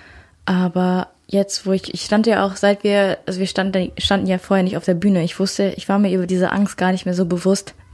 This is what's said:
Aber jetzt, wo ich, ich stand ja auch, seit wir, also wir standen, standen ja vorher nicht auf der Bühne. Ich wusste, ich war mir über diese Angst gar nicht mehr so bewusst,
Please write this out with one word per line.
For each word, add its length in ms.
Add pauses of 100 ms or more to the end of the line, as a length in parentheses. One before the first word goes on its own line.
(460)
Aber 640 (200)
jetzt, 380
wo 60
ich, 200
ich 120
stand 220
ja 180
auch, 120
seit 260
wir, 440
also 120
wir 80
standen, 520
standen 280
ja 120
vorher 260
nicht 120
auf 100
der 80
Bühne. 280
Ich 160
wusste, 380
ich 120
war 100
mir 140
über 140
diese 240
Angst 280
gar 140
nicht 120
mehr 100
so 120
bewusst, 480 (180)